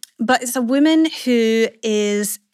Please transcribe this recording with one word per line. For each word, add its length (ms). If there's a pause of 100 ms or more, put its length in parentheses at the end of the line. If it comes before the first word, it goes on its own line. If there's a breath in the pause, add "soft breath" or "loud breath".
(200)
but 240
it's 120
a 60
woman 440 (200)
who 420 (140)
is 560 (160)